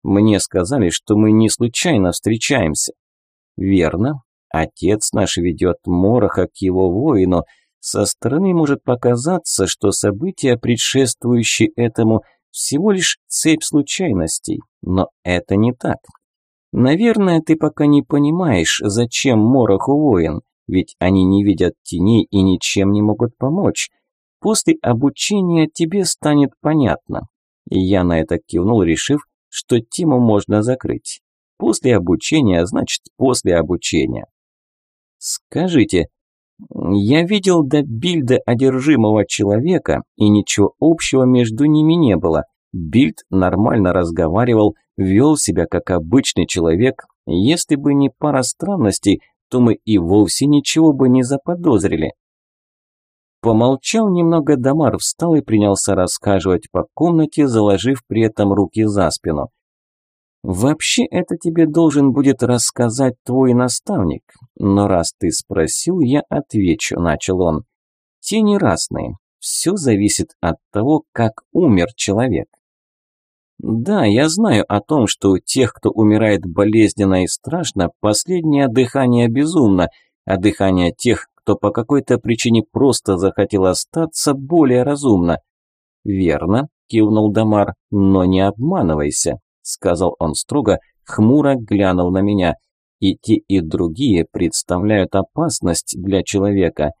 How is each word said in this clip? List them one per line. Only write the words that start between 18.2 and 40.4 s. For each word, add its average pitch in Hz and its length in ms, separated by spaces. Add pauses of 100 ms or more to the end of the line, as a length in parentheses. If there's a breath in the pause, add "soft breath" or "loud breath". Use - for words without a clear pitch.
зачем 117 540
Мороху 120 600
воин, 87 440 (240)
ведь 90 320
они 95 260
не 98 180
видят 92 300 (100)
теней 98 480
и 98 120
ничем 95 500
не 104 80
могут 107 380
помочь. 147 500 (520)
После 202 420
обучения 156 880
тебе 170 320
станет 147 460 (100)
понятно». 147 680 (420)
И 92 100
я 92 240
на 85 160
это 80 180
кивнул, 95 440
решив, 85 400 (260)
что - 320
тему 139 400
можно 107 420
закрыть. - 580 (360)
После - 400
обучения, 90 720
значит, - 380 (120)
после 123 400
обучения. 76 720 (880)
«Скажите, - 920 (640)
я 101 480
видел 185 400
до 143 200
Бильда 127 640
одержимого 123 840
человека, 107 760 (140)
и 107 120
ничего 104 500